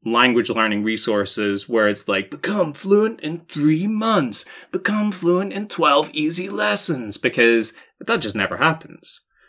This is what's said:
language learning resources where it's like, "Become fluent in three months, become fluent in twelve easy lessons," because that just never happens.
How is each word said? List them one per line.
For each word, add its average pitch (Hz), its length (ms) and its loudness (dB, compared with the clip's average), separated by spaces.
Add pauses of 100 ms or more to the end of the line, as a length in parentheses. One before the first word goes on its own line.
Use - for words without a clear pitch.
language 117 440 4
learning 107 360 0
resources 104 840 -2
where 110 200 2
it's 104 180 -2
like, 98 240 -2
"Become 165 440 -2
fluent 208 440 2
in 165 300 -6
three 156 400 2
months, 214 560 0 (260)
become 208 400 -2
fluent 185 420 0
in 208 140 -6
twelve 151 460 2
easy 165 360 -2
lessons," 196 680 -2
because 117 580 2 (240)
that 220 220 -2
just 104 160 -4
never - 220 -2
happens. - 640 -2 (260)